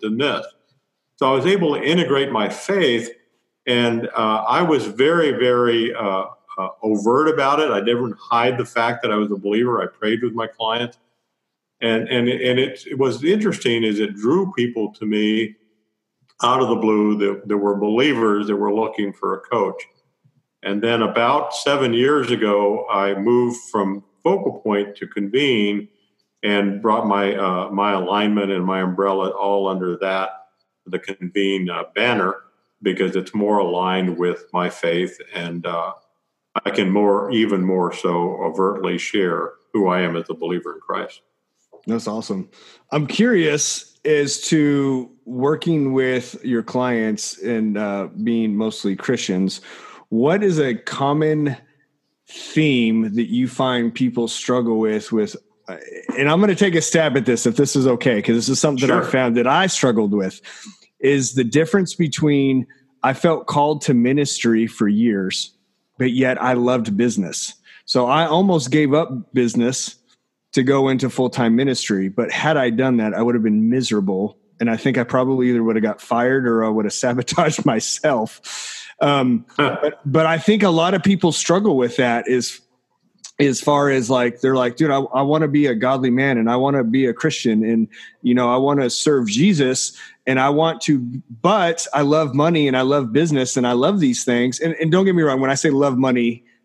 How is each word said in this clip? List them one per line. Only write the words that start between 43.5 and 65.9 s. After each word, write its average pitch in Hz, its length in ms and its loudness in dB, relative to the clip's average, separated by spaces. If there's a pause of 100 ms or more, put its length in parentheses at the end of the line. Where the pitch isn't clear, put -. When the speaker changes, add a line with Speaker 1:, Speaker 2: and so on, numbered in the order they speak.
Speaker 2:
as 147 440 0
to 139 600 2 (160)
working 143 680 0
with 131 520 -2
your 117 200 -2
clients 113 720 -2
and, 110 400 -2
uh, 101 300 -4 (160)
being 113 320 0
mostly 107 400 -4
Christians, 95 640 -2 (480)
what 147 340 0
is 185 160 0
a 135 160 0
common 147 840 -2 (680)
theme 113 880 0
that 113 160 -2
you 123 160 0
find 120 480 -2
people 120 320 0
struggle 117 540 -2
with, 107 320 -2
with, 107 240 0 (320)
uh, 92 80 -14 (420)
and 139 100 2
I'm 165 120 4
gonna 202 160 4
take 196 180 2
a 160 80 2
stab 151 340 2
at 127 100 0
this, 120 200 2
if 113 80 0
this 139 220 2
is 131 100 2
okay, 120 340 2
'cause 113 140 2
this 113 140 0
is 135 100 0
something 139 300 0
that - 40 4
I - 100 2
Speaker 1:
Sure. - 80 -6
Speaker 2:
found 127 260 0
that 120 100 2
I 170 220 4
struggled 110 440 2
with, 98 280 -2 (580)
is 135 360 0
the 127 100 2
difference 160 500 0
between, 139 720 0 (380)
"I 131 80 2
felt 156 340 0
called 151 360 0
to 143 120 2
ministry 120 720 2
for 107 220 -2
years, 104 640 0 (440)